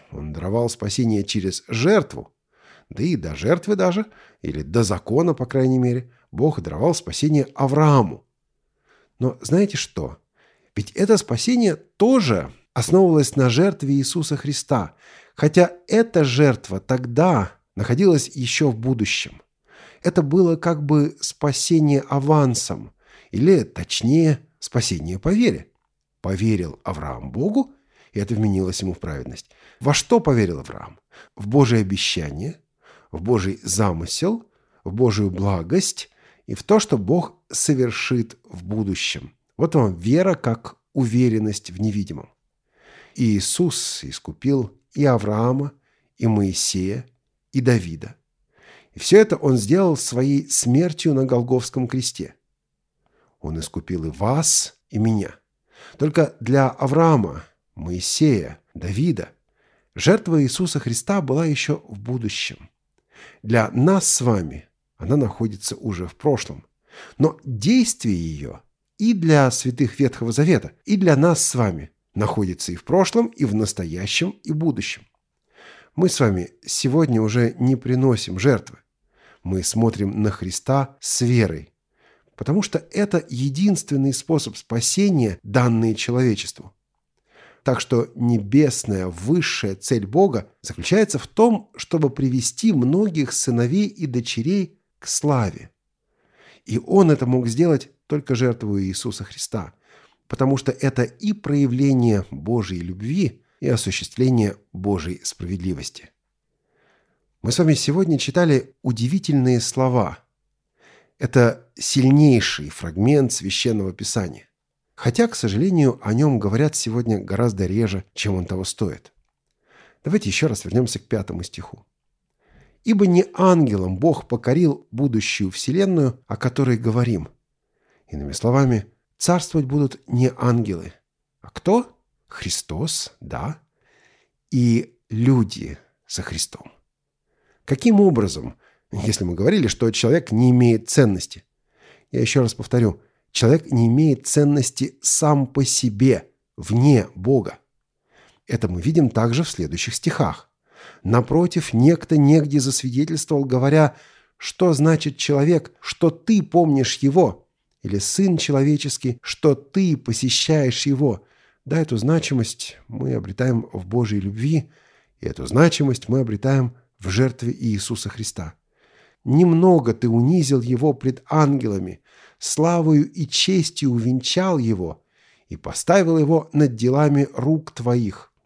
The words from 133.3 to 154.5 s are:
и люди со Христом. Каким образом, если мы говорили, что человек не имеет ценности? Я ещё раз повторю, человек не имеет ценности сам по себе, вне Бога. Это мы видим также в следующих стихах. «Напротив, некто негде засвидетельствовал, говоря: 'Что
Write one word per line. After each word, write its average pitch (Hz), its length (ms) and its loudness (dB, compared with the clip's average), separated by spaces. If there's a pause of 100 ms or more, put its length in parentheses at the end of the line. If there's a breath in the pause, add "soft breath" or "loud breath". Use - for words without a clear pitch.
и 120 460 0 (140)
люди 113 640 0 (300)
со - 160 -10
Христом. - 500 -10 (920)
Каким 202 340 4
образом, 104 560 2 (360)
если 101 320 -4
мы 87 100 -4
говорили, 131 340 2
что 113 220 0
человек 135 420 0
не 123 180 4
имеет 120 400 4
ценности? - 540 0 (640 soft breath)
Я 127 100 -2
ещё 127 220 2
раз 117 120 0
повторю, 117 460 0 (300 soft breath)
человек 143 400 2
не 117 160 2
имеет 139 400 2
ценности 143 760 0
сам 143 440 2
по 135 180 -2
себе, 120 640 2 (280)
вне 120 580 4
Бога. 110 440 0 (880 soft breath)
Это 117 200 -2
мы 90 120 -4
видим 143 300 2
также 117 340 0
в - 60 -6
следующих 82 440 -6
стихах. - 560 -4 (540 loud breath)
«Напротив, 147 680 0
некто 151 440 4
негде 147 420 4
засвидетельствовал, 139 840 -2
говоря: 135 500 2 (420 soft breath)
'Что - 360 0